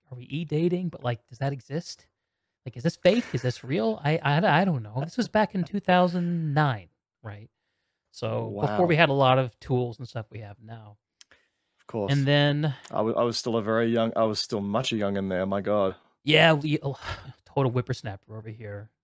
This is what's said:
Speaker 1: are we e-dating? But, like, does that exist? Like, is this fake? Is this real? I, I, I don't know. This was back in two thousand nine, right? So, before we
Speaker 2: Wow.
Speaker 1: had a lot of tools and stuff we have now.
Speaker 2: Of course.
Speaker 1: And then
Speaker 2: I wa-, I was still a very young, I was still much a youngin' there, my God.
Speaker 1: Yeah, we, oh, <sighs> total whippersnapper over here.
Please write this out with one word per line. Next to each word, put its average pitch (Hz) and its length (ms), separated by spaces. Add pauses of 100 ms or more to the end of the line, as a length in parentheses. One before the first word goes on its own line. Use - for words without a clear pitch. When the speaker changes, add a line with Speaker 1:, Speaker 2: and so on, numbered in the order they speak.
(100)
Speaker 1:
are 127 60
we 123 100
e-dating? 170 640
But, - 140
like, 120 240
does 120 100
that 139 140
exist? 139 540 (600)
Like, - 100
is 117 80
this 170 120
fake? 214 380
Is 127 80
this - 220
real? 208 400
I, 156 140
I, 156 440
I - 40
don't 139 180
know. 107 200
This 170 140
was 175 100
back 214 260
in 180 100
two 202 160
thousand 175 760
nine, 131 360 (320)
right? 104 280 (640)
So, 113 480
before 190 260
we 165 100
Speaker 2:
Wow. - 0
Speaker 1:
had 160 140
a - 40
lot 131 240
of 127 220
tools 123 380
and 123 100
stuff 110 220
we 107 100
have 101 220
now. 110 360 (800)
Speaker 2:
Of - 60
course. 110 260
Speaker 1:
And 139 140
then 143 480 (160)
Speaker 2:
I - 120
wa-, 110 100
I 117 120
was 117 140
still 117 180
a 110 60
very 113 260
young, 113 280
I 113 80
was 107 160
still 107 200
much 101 320
a 117 40
youngin' 98 340
there, 92 160
my 101 140
God. 98 360 (280)
Speaker 1:
Yeah, 156 300
we, 147 280
oh, 139 160 (280)
<sighs> - 180
total 135 280
whippersnapper 117 640
over 110 120
here. 107 420 (140)